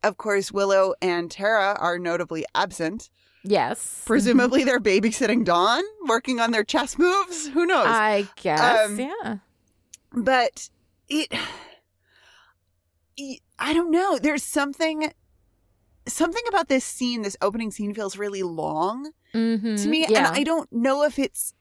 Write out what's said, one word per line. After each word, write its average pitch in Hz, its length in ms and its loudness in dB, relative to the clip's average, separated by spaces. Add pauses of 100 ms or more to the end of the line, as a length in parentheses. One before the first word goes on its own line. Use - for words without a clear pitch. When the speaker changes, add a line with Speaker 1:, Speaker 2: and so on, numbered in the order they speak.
Speaker 1:
of 208 140 0
course, 202 340 -2
Willow 196 500 4
and 175 280 -2
Tara 202 500 0
are 175 200 -2
notably 170 460 -4 (100)
absent. 180 540 -4 (340)
Speaker 2:
Yes. 190 600 -2
Speaker 1:
Presumably 247 560 4
Speaker 2:
Mm-hmm. 254 60 2
Speaker 1:
they're 254 120 2
babysitting 220 680 2
Dawn, 190 380 2 (240)
working 240 320 0
on 233 120 2
their 214 120 2
chess 294 360 -2
moves. 359 500 2
Who 311 160 2
knows? 330 220 4
Speaker 2:
I 214 400 2 (140)
guess, 214 480 4
Speaker 1:
Um, 208 100 -6
Speaker 2:
yeah. 277 380 -6 (760)
Speaker 1:
But 240 560 0 (400)
it, 302 240 -2
<sighs> - 60 -4 (2250)
I 294 140 -2
don't 339 180 2
know. 349 260 2
There's 285 260 0
something, 302 680 -2 (960)
something 349 400 -2
about 392 200 0
this 262 160 2
scene, 240 380 -4
this 196 200 -6
opening 214 300 -2
scene 208 220 -6
feels 196 240 -6
really 202 260 -6
long 170 680 -4 (220)
Speaker 2:
Mm-hmm. 226 420 0
Speaker 1:
to 202 120 -2
me. 311 220 2
Speaker 2:
Yeah. 277 180 4
Speaker 1:
And - 100 0
I 285 60 2
don't 320 300 -2
know 269 300 2
if 302 140 0
it's - 440 -4